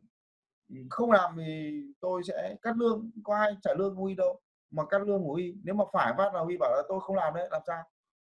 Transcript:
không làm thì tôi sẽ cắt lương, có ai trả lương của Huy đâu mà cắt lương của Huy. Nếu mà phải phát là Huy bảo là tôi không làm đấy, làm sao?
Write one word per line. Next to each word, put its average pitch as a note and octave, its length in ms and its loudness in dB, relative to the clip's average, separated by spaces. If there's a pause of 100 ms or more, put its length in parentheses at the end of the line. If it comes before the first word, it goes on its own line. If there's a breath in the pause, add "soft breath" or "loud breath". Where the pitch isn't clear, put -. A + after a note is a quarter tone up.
(920)
không A#3+ 200 2
làm F3 260 6
thì D#3 460 -6 (180)
tôi F#3 240 -2
sẽ F#3+ 380 -6
cắt A#3 140 -2
lương, A3+ 340 0 (140)
có G#3 120 2
ai G#3 260 2
trả D3 120 2
lương F#3+ 220 0
của F#3+ 60 -4
Huy G3 120 -2
đâu F3+ 260 2 (300)
mà E3 200 -2
cắt G3+ 120 4
lương G3+ 220 2
của C#3 80 -2
Huy. F3 320 -4
Nếu F3+ 100 -4
mà G#3 180 4
phải B2+ 260 4
phát G3 160 2
là E3+ 60 -2
Huy F3 160 -2
bảo C3+ 200 2
là D3 120 2
tôi F#3+ 120 -2
không G3 160 -2
làm D#3+ 180 0
đấy, F3 160 -4
làm D#3 160 -4
sao? E3 180 -6 (540)